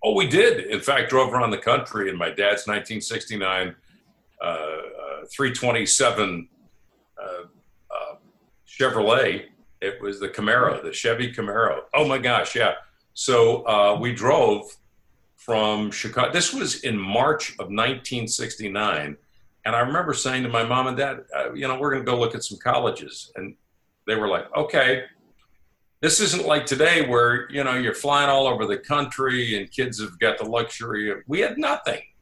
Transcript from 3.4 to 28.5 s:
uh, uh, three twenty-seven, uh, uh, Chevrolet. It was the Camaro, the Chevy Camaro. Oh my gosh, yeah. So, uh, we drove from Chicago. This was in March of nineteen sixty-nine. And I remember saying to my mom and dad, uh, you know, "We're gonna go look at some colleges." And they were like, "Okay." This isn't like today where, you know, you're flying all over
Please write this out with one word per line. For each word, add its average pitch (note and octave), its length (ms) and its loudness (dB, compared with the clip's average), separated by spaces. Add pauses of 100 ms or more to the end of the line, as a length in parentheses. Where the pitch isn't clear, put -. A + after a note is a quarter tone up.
uh, - 20 -6
uh, D#2 840 -8
three C3 220 -2
twenty-seven, A#2 960 0 (760)
uh, F2+ 220 -12 (460)
uh, - 240 -10 (520)
Chevrolet. A2+ 800 2 (360)
It G2 200 -6
was G2+ 180 -6
the G2 100 -6
Camaro, G#2+ 540 2
the D#2+ 100 -8
Chevy A#2+ 400 -2
Camaro. G#2 500 0 (120)
Oh D3+ 140 4
my C3+ 100 0
gosh, A#2+ 380 0
yeah. A2 180 4 (400)
So, A#2 480 4
uh, G#2 380 4
we A#2+ 120 -2
drove A2+ 520 4 (720)
from G#2+ 560 0
Chicago. B2 400 -2
This F3 200 0
was A#3 300 -4
in A2+ 160 -2
March A#2+ 600 0
of F#2+ 100 -10
nineteen A#2+ 560 -2
sixty-nine. G2 880 -4 (480)
And A2+ 120 0
I A#2+ 40 2
remember D3 340 0
saying B2+ 280 -2
to A#2+ 60 -4
my A#2 160 2
mom B2+ 240 2
and B2 80 -4
dad, C3+ 240 -2 (160)
uh, C3+ 160 -2
you C3+ 160 -4
know, C3 100 -2
"We're C#3 140 0
gonna C3 120 -2
go A#2+ 140 2
look A2+ 160 0
at G#2+ 80 -10
some - 160 -10
colleges." - 800 -2
And - 200 -12 (520)
they A2 80 0
were G#2+ 120 0
like, F2+ 180 -2 (100)
"Okay." C#3+ 480 2 (960)
This D#3+ 200 2
isn't F3+ 260 0
like D3+ 180 2
today D3+ 440 2
where, A#2+ 420 2
you C#3 140 -2
know, B2+ 100 0
you're B2+ 180 -2
flying C#3+ 380 2
all C3+ 160 4
over A2 200 0